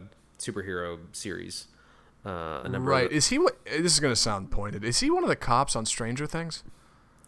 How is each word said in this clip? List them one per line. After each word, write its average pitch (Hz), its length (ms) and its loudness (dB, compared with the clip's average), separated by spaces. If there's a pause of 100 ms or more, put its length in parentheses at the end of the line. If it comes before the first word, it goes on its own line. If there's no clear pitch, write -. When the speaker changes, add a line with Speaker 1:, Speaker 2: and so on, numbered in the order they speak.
(380)
Speaker 1:
superhero 90 600 -6 (140)
series. 90 540 -8 (600)
Uh, 82 380 -6
a - 40 -4
number 127 220 -2
Speaker 2:
Right. 131 160 6
Speaker 1:
of 127 40 -4
the 147 60 0
Speaker 2:
Is 143 120 4
he 262 100 2
wha-, 359 100 6 (160)
this 160 300 2
is - 60 4
gonna 135 160 4
sound 98 340 0
pointed. 104 340 -2
Is 120 160 2
he 285 100 4
one 359 120 4
of 311 60 2
the 160 80 2
cops 127 400 2
on 113 100 -2
Stranger 127 400 -2
Things? 165 360 -6 (640)